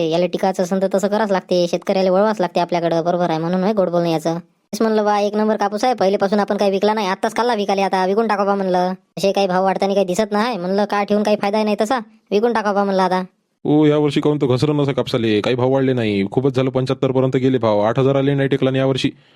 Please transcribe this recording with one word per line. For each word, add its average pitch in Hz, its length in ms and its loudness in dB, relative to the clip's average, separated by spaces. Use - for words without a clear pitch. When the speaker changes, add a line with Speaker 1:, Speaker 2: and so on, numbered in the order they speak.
Speaker 1:
याला 170 180 0
टिकायचं 190 360 -2
असेल 185 200 -2
तर 190 120 2
तसं 196 140 0
करावंच 208 240 -2
लागते, 180 380 0
शेतकऱ्याला 190 400 0
वळवाच 208 300 2
लागते 175 200 -2
आपल्याकडं, 170 440 0
बरोबर 175 260 0
आहे, 160 80 -2
म्हणून 180 240 -2
होय 202 100 0
गोड 190 160 0
बोलणं 170 200 0
याचं. 165 300 -2
तेच - 440 -10
म्हणलं 214 220 2
बा, 208 160 2
एक 208 160 -2
नंबर 214 200 0
कापूस 208 280 -2
आहे, 254 100 2
पहिलेपासून 202 460 0
आपण 202 160 -2
काही 202 140 0
विकला 202 240 0
नाही, 214 120 -4
आत्ताच 214 280 -4
कालला 240 200 0
विकाले, 202 280 0
आता 190 240 0
विकून 202 200 0
टाकावं 208 200 0
बा 202 80 2
म्हणलं. 185 380 0
असे 196 140 0
काही 196 140 0
भाव 185 180 0
वाढताना 190 300 0
काही 190 120 2
दिसत 208 260 -2
नाही, 214 240 -2
म्हणलं 185 280 -2
का 208 180 -2
ठेवून 208 200 0
काही 214 200 0
फायदा 208 200 0
नाही 208 180 0
तसा, 226 180 0
विकून 214 220 2
टाकावं 208 220 -2
बा 202 100 0
म्हणलं 196 180 0
आता. 185 200 0
Speaker 2:
हो, 151 220 4
यावर्षी 147 340 2
काहून 147 220 0
तर 143 40 2
घसरण 147 340 0
असं 139 120 0
कापसाले, 113 480 0
काही 120 160 0
भाव 127 140 2
वाढले 135 220 2
नाही, 107 380 0
खूपच 135 260 0
झालं, 131 140 0
पंच्याहत्तर 131 420 -2
पर्यंत 131 240 -2
गेले 131 220 2
भाव, 107 220 2
आठ 113 180 0
हजार 135 180 2
आले 139 180 0
नाही 139 140 0
टेकला 131 220 0
ना 131 80 -2
यावर्षी. 135 320 0